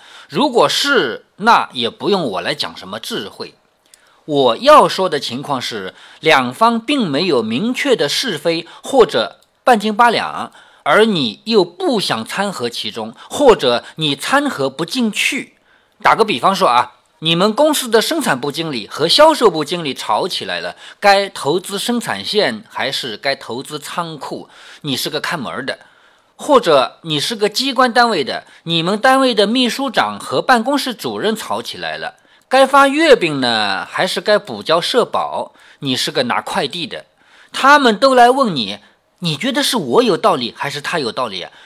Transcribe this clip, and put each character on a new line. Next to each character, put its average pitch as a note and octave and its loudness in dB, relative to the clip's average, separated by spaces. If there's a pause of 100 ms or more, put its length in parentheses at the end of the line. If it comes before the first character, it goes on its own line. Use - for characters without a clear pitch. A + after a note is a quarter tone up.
(280)
如 B3+ -2
果 G3 2
是， D#3+ -2 (100)
那 F#3 2
也 A#2 -4
不 A#2+ -6
用 F#3+ 0
我 F#2+ -4
来 A2+ -4
讲 E2 -10
什 F#2 -16
么 G2 -10
智 A#2+ -10
慧。 F2+ -16 (720)
我 C3+ 2
要 G#3+ 6
说 F#3 -2
的 D3+ -2
情 A#2+ -8
况 C3+ -4
是， G2 -8 (240)
两 C3+ 2
方 A3+ 2
并 B3+ -2
没 D3+ -2
有 C3+ 2
明 C3 -4
确 C4 0
的 D#3 0
是 G#3 -4
非 E3 -4 (160)
或 B3+ 4
者 A2+ -4 (240)
半 B3 4
斤 G3 -2
八 A#3+ 4
两， G2 -4 (320)
而 E3+ 4
你 D#3 0
又 A3 2
不 C4+ -2
想 A2+ -4
掺 G3 -6
和 B2 -6
其 A2+ -8
中， A2 -10 (140)
或 C4+ 6
者 B2 2 (120)
你 D3+ -2
掺 C#4+ -2
和 C3+ -4
不 C#3 -6
进 A3 -2
去。 - -6 (480)
打 C#3+ 4
个 G#3+ 2
比 F#3 -2
方 F#3 2
说 F3 2
啊， A#2+ 2 (260)
你 E3 0
们 G3 4
公 D4 2
司 C4 -4
的 A3 4
生 D#4 -2
产 D#3 -2
部 C#3+ -4
经 D#3 -6
理 G#2 -8
和 - -2
销 D4+ 6
售 A#3+ 4
部 D#3 0
经 E3+ -6
理 C3+ -4
吵 A#2+ -2
起 D3+ -8
来 F2+ -6
了， F2 -8 (240)
该 G3+ 4
投 E3+ -2
资 G3 -8
生 A#3+ -2
产 G2 -6
线 C3+ -2
还 A#2 -6
是 A2+ -8
该 C#3 -4
投 A#2+ -10
资 D3+ -14
仓 D#3+ -10
库？ - -12 (320)
你 C#3 -4
是 D#3+ -6
个 C#3+ -6
看 - -6
门 G2+ -8
儿 F#2+ -8
的， - -8 (560)
或 C#4+ 2
者 C#3+ 2
你 D3+ -4
是 A#3 -4
个 G3+ 0
机 B3+ -4
关 B3+ 2
单 A#3+ 4
位 E3+ -2
的， G2 -8 (200)
你 E3 -2
们 F#3+ -2
单 C4+ 4
位 B3+ 2
的 G3+ 4
秘 B3 0
书 C4+ -4
长 G#2 -2
和 C3 -4
办 A#3+ 2
公 C#4 0
室 C4 -4
主 A#2 -8
任 G3+ -2
吵 - -8
起 - -12
来 D#2+ -6
了， D#2 -10 (320)
该 C4 4
发 C#4 6
月 C#4+ 6
饼 D#3+ -2
呢， G#2+ 0
还 - -2
是 F#3+ -6
该 G#3+ 2
补 A2 -8
交 D#3+ 0
社 G#3+ 0
保？ E2+ -6 (240)
你 C3+ -4
是 C#3+ -4
个 C#3+ -2
拿 G#2+ -2
快 D#3+ -4
递 E3 -10
的， E2 -14 (460)
他 C#4+ 6
们 A#3+ 4
都 C4 4
来 A#3+ 8
问 B3+ 0
你， G#2 -6 (400)
你 D#3+ -4
觉 B3 -6
得 C#4 -2
是 - -2
我 D#3+ 2
有 G#3+ 2
道 F3 2
理 B2 -4
还 C#3 -8
是 C#3+ -8
他 F3 -6
有 B2 -4
道 B2 -6
理 F#2 -10
啊？ D2+ -14 (160)